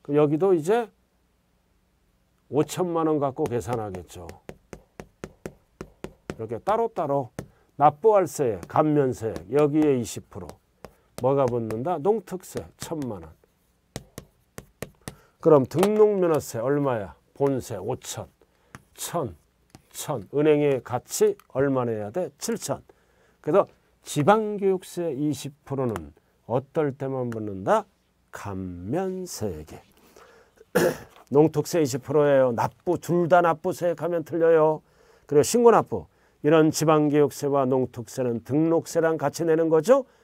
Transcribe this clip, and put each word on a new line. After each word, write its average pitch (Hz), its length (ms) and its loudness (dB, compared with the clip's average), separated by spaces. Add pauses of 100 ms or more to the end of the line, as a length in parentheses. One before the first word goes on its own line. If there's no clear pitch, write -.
그럼 143 160 -4
여기도 151 380 2
이제 202 360 0 (1600)
오천만 165 580 -2
원 156 140 0
갖고 139 240 -2
계산하겠죠. 104 840 -6 (2000)
이렇게 113 200 -8
따로따로 180 720 -2 (460)
납부할 175 500 4
세액, 113 400 -2
감면 147 460 2
세액, 92 400 -8
여기에 147 460 2
이십 110 320 -8
프로. 90 160 -14 (760)
뭐가 135 260 2
붙는다? 120 520 -4
농특세 180 680 -4 (120)
천만 123 440 -8
원. 80 80 -20 (2000)
그럼 147 260 6
등록면허세 190 960 2
얼마야? 127 540 -2 (200)
본세 135 420 -2
오천, 101 500 -10 (680)
천, 127 420 -8 (540)
천. 120 440 -8
은행에 147 460 2
같이 190 560 -2 (120)
얼마 135 360 0
내야 107 260 -4
돼? 180 280 -6
칠천. - 440 -6 (600)
그래서 170 240 2 (360)
지방교육세 190 1080 0
이십 147 540 -6
프로는 110 460 -6 (380)
어떨 135 420 -2
때만 131 380 -6
붙는다? 110 540 -4 (480)
감면 101 920 -8
세액에. 85 560 -12 (920)
<clears throat> - 560 -2
농특세 151 520 2
이십 127 200 -4
프로예요. 139 500 4
납부, 127 460 -4
둘 175 300 -2
다 175 120 6
납부 170 320 0
세액하면 170 520 -4
틀려요. 156 580 2 (440)
그리고 143 180 4
신고 233 260 6
납부, 120 360 2 (360)
이런 156 300 6
지방교육세와 147 920 2
농특세는 127 760 -2
등록세랑 160 760 0
같이 147 280 -4
내는 165 240 2
거죠. 165 360 4 (200)